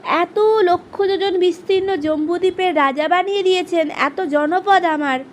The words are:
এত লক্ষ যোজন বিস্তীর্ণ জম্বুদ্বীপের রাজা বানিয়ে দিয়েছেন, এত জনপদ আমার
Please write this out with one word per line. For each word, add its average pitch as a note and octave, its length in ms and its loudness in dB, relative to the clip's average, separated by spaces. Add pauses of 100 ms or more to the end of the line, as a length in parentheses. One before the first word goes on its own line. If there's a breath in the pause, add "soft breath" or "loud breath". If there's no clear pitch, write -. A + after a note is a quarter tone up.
এত F4 360 -2
লক্ষ G4+ 640 0
যোজন F#4+ 360 0
বিস্তীর্ণ F#4+ 560 0
জম্বুদ্বীপের E4+ 800 -2
রাজা C#4+ 320 0
বানিয়ে F#4 360 0
দিয়েছেন, F4 460 0
এত C#4+ 320 -2
জনপদ F4 640 2
আমার D4 360 0 (140)